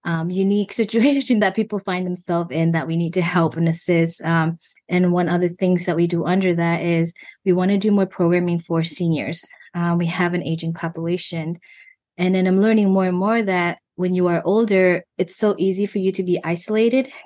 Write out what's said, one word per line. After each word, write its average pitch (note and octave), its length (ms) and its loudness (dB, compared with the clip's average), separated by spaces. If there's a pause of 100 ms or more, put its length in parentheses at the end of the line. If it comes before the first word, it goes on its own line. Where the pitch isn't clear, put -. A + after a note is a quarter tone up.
um, E3 260 -4
unique G3 440 0
<laughs> A#3 100 0
situation A#3+ 560 2
that F#3+ 160 2
people G#3+ 240 -2
find F#3 260 -4
themselves F3 460 -4
in E3 220 2
that D#3 140 -2
we E3 100 -2
need E3+ 160 -2
to F3+ 80 0
help E3 340 0
and E3 140 0
assist. E3 540 0
Um, E3 340 0 (320)
and F3+ 240 2
one F3 160 0
other F3 180 0
things F3+ 380 0
that E3+ 100 -2
we E3+ 120 2
do E3+ 180 -2
under F#3 280 0
that E3+ 280 0
is E3+ 320 -2 (320)
we F#3+ 80 2
want F3+ 180 2
to G3+ 60 2
do G#3 140 0
more G3 140 2
programming F3 540 0
for E3 240 -2
seniors. E3 640 0 (260)
Um, E3+ 240 -2
we E3+ 100 0
have F3 260 -2
an F3 100 -4
aging E3 300 -4
population. E3 840 -6 (580)
And F#3 180 0
then F#3 120 2
I'm F#3 140 2
learning G#3+ 300 4
more F#3+ 140 2
and F3+ 120 0
more A3 240 0
that F3+ 380 -2 (160)
when F#3 180 -2
you F3+ 140 2
are E3+ 180 0
older, F#3+ 580 2 (140)
it's F3 180 0
so G#3 220 2
easy G3 280 0
for G3 140 -4
you F#3+ 140 0
to F#3+ 100 -4
be F3+ 200 0
isolated A3+ 680 0 (160)